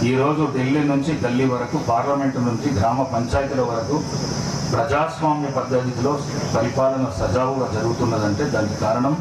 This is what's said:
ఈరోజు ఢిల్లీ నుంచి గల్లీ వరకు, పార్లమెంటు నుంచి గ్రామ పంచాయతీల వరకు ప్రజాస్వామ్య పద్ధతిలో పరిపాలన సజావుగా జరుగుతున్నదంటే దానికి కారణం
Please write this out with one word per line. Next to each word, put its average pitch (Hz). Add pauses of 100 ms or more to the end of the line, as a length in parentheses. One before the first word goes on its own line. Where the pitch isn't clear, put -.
(100)
ఈరోజు 147 (120)
ఢిల్లీ 131
నుంచి 139 (140)
గల్లీ 123
వరకు, 120 (120)
పార్లమెంటు 131
నుంచి 113
గ్రామ 120 (100)
పంచాయతీల 127
వరకు 117 (760)
ప్రజాస్వామ్య 147
పద్ధతిలో 123 (420)
పరిపాలన 131 (140)
సజావుగా 131
జరుగుతున్నదంటే 113 (100)
దానికి 104
కారణం 123